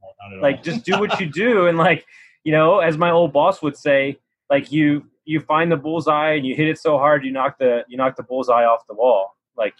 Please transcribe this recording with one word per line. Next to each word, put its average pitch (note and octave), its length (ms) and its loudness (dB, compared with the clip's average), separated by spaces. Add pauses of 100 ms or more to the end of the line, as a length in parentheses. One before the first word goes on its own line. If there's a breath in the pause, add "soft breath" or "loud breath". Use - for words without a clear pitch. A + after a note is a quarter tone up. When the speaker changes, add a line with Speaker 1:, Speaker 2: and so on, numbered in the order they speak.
Speaker 1:
Not - 300 -20
at G2 40 -16
all. F#2+ 60 -10
Speaker 2:
like, C3+ 200 0
just E3 220 -8
do G3 140 -2
what G#3 220 -2
you F#3 60 -6
do. F#3 400 0
And, E3+ 120 0
like, D#3+ 260 2 (400 soft breath)
you D3+ 80 -2
know, D#3+ 280 4
as D#3+ 180 0
my F3 120 2
old E3+ 220 2
boss D#3+ 300 0
would C#3+ 140 -6
say, C#3 420 -2 (320)
like, C#3 220 -2
you, D3 340 0 (180)
you D#3 160 -4
find D#3+ 300 0
the D#3+ 60 0
bullseye D3+ 560 -2
and C#3+ 140 -2
you C3 80 -4
hit D#3 140 0
it D3+ 100 -4
so D3+ 200 0
hard, C#3+ 260 2
you C3+ 80 -6
knock C3+ 260 -4
the, A#2+ 300 0
you B2 80 -16
knock C3 200 -2
the B2 60 -12
bullseye A#2+ 420 0
off A#2 220 0
the G#2+ 80 -16
wall. G#2+ 420 0 (200)
Like, G#2+ 240 -4